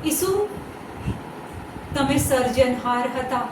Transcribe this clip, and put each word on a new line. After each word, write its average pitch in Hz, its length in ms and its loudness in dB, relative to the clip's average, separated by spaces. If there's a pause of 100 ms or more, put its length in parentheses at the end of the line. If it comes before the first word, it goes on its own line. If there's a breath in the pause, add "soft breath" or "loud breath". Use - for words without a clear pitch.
ઈસુ, 311 280 2 (1600)
તમે 277 240 2
સર્જનહાર 247 960 4
હતા 254 380 0